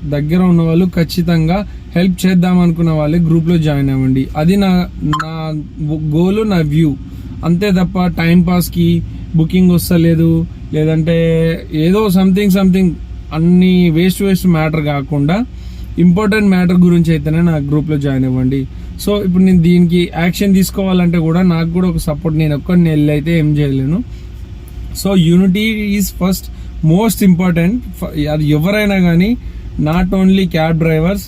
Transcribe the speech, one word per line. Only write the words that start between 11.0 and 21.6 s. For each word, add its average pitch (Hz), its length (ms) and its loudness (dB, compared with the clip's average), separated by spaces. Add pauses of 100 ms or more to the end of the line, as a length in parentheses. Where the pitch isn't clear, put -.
ఏదో 185 340 2
something, 190 420 2
something 190 420 2 (420)
అన్ని 180 560 4
వేస్ట్, 180 320 0
వేస్ట్ 190 260 0
మ్యాటర్ 156 380 0
కాకుండా 147 600 -2 (540)
ఇంపార్టెంట్ 202 480 2
మ్యాటర్ 180 300 2
గురించి 175 340 4
అయితేనే 156 300 0
నా 170 140 2
గ్రూప్లో 147 420 -2
జాయిన్ 135 280 -2
అవ్వండి. 131 420 -2 (400)
So, 202 180 0
ఇప్పుడు 185 180 2
నేను 185 180 4
దీనికి 175 560 2
యాక్షన్ 185 380 0
తీసుకోవాలంటే 185 640 0
కూడా 165 240 0
నాకు 165 280 0